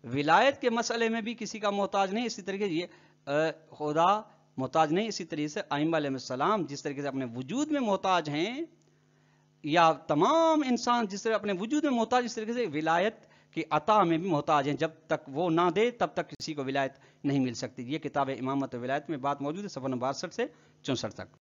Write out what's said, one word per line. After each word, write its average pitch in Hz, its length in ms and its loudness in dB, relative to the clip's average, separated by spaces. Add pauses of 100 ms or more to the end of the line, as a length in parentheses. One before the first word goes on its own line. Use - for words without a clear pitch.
विलायत 160 560 4
के 247 100 0
मसले 233 380 -2
में 226 160 -2
भी 233 100 -6
किसी 214 260 -10
का 208 120 0
मोहताज 196 420 0
नहीं। 240 120 -2
इसी 220 160 -8
तरीके 196 240 -4
से 170 80 -2
ये, 170 140 -2 (380)
अ, 151 240 0 (220)
खुदा 151 360 2 (500)
मोहताज 151 340 2
नहीं। 208 160 0
इसी 190 180 -8
तरीके 151 240 -4
से 202 120 -6 (100)
आइम्मा 156 240 2
अलैहिस्सलाम 143 720 0
जिस 139 180 -10
तरीके 143 180 -6
से 143 60 -2
अपने 135 160 -4 (100)
वजूद 196 360 -4
में 294 120 0
मोहताज 190 480 0
हैं, 226 380 -4 (960)
या 160 280 6 (160)
तमाम 302 580 4
इंसान 240 400 2
जिस 196 180 -8
तरह 220 120 2
अपने 202 180 -2
वजूद 233 300 -2
में 285 80 2
मोहताज, 240 320 2
इस 233 120 -6
तरीके 220 180 -6
से 240 140 -2
विलायत 160 580 0 (300)
की 160 60 -4 (100)
अता 208 320 4
में 165 160 2
भी 190 100 -4
मोहताज 147 380 2
हैं। 143 80 0
जब 160 200 -4 (120)
तक 151 220 -2
वो 160 200 -2
ना 170 200 4
दे, 214 220 2
तब 185 240 -2
तक 170 120 -4
किसी 156 260 -10
को 143 100 -2
विलायत 135 300 -2 (300)
नहीं 139 160 2
मिल 123 160 0
सकती। 127 280 -10
ये 139 140 -6
किताब 139 320 -2
इमामत 131 460 -2
विलायत 135 340 -4
में 143 100 -4
बात 139 220 -2
मौजूद 160 200 -6
है, 202 60 -8
सफ़ा 135 200 -8
नंबर 127 180 -2
बासठ 139 260 -6
से 240 160 -4 (360)
चौंसठ 113 280 -4
तक। 98 160 -14 (180)